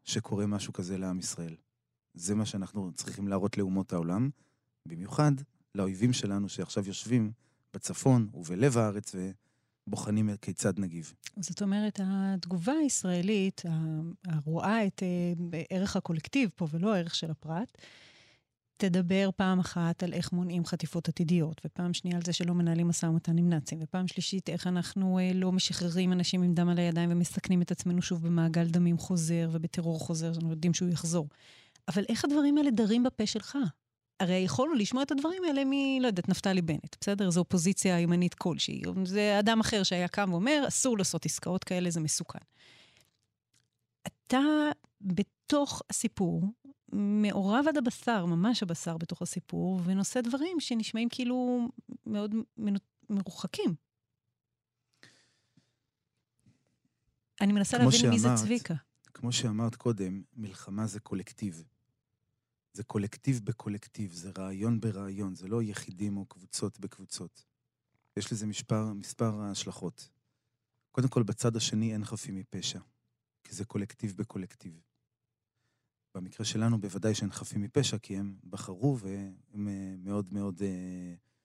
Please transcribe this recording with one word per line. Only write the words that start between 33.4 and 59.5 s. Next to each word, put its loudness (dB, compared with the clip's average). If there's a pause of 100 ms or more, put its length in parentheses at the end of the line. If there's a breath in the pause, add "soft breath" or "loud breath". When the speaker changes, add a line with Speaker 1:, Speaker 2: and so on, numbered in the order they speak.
Speaker 2:
הרי 2
יכולנו 2
לשמוע 2
את -2
הדברים 0
האלה 2
מ-, 2
לא 4
יודעת, 0
נפתלי 2
בנט, -2
בסדר? 0
זו 4
אופוזיציה 2
ימנית 4
כלשהי. -2 (220)
זה 2
אדם 4
אחר 2
שהיה 0
קם -2
ואומר, 2
"אסור 0
לעשות -2
עסקאות -4
כאלה, 0
זה -2
מסוכן." -4 (1700 soft breath)
אתה -2 (600)
בתוך 0
הסיפור, 0 (500)
מעורב 2
עד 2
הבשר, 0
ממש 2
הבשר -4
בתוך -8
הסיפור, -2
ונושא 0
דברים 0
שנשמעים -2
כאילו 0 (380)
מאוד -2 (220)
מנו-, 0 (300)
מרוחקים. -2 (3750 soft breath)
אני 6
מנסה 2
Speaker 1:
כמו 10
Speaker 2:
להבין 6
מי 6
זה 4
Speaker 1:
שאמרת, 4
Speaker 2:
צביקה. 0 (400)
Speaker 1:
כמו -6
שאמרת -2